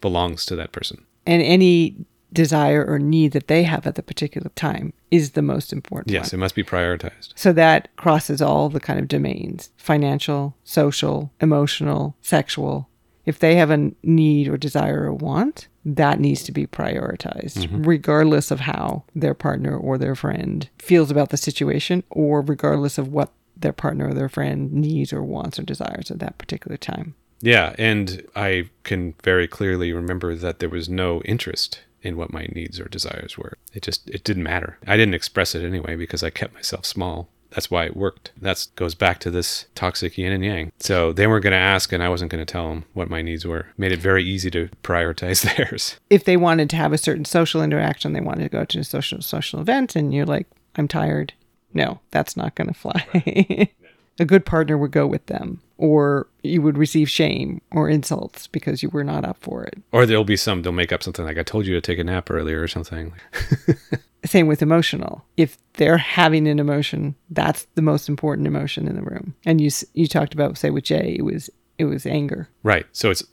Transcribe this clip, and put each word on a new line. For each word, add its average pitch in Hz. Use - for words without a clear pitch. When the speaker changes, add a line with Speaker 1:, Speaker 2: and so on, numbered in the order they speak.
Speaker 1:
belongs 87
to 90
that 82
person. -
Speaker 2:
And 170
any 175
desire 151
or 147
need 151
that 143
they 165
have 160
at -
the -
particular -
time -
is 151
the 156
most 143
important -
Speaker 1:
Yes, -
Speaker 2:
one. 92
Speaker 1:
it -
must 95
be 104
prioritized. 87
Speaker 2:
So 180
that 160
crosses 151
all 147
the 156
kind 143
of 139
domains, -
financial, 143
social, 147
emotional, 147
sexual. 139
If 156
they 165
have 160
a 147
need 156
or 143
desire 147
or 147
want, 151
that 147
needs 143
to -
be 143
prioritized, -
Speaker 1:
Mm-hmm. 127
Speaker 2:
regardless 151
of 135
how -
their 147
partner 139
or 135
their 135
friend -
feels 160
about 143
the 139
situation, 147
or 147
regardless 143
of 135
what 143
their 147
partner 143
or 143
their 139
friend 143
needs 147
or -
wants -
or -
desires -
at 170
that -
particular -
time. -
Speaker 1:
Yeah, 110
and 104
I 95
can 90
very 92
clearly 90
remember 87
that 85
there 85
was 85
no 90
interest -
in 82
what 85
my 80
needs 85
or -
desires -
were. -
It -
just, -
it 131
didn't 92
matter. 85
I 101
didn't 107
express -
it 85
anyway 85
because 85
I 80
kept -
myself -
small, 87
that's -
why 85
it -
worked. -
That's, 95
goes 85
back 90
to 87
this -
toxic 90
yin 92
and 95
yang. 85
So 85
they 101
weren't 107
gonna 98
ask, 95
and 87
I 87
wasn't 87
gonna 80
tell 82
'em 82
what 90
my 82
needs 82
were. 82
Made 95
it 87
very 95
easy 92
to 85
prioritize 85
<laughs> -
theirs. -
Speaker 2:
If 202
they 180
wanted 165
to 165
have 151
a 156
certain 151
social 160
interaction, 151
they -
wanted -
to 147
go -
to 165
a 147
social, -
social -
event, 247
and 143
you're 143
like, 147
"I'm 147
tired." 151
No, -
that's -
not -
gonna -
fly. -
<laughs> -
A 170
good 180
partner 151
would 143
go 143
with -
them, -
or 147
you 160
would 147
receive 151
shame 147
or 151
insults -
because -
you 147
were 147
not 147
up -
for -
it. -
Speaker 1:
Or 120
there'll 110
be 101
some, 92
they'll 87
make 87
up 87
something 85
like, 78
"I -
told 107
you 95
to 85
take 87
a 87
nap 90
earlier," 80
or 85
something. 82
<laughs> -
Speaker 2:
Same 165
with 151
emotional. -
If -
they're 156
having 156
an 147
emotion, 147
that's 156
the 165
most 147
important 147
emotion 147
in -
the -
room. -
And 165
you 151
s-, -
you 165
talked 151
about, 147
say, 147
with 143
Jay, -
it -
was, -
it 160
was 143
anger. 156
Speaker 1:
Right. 104
So -
it's, -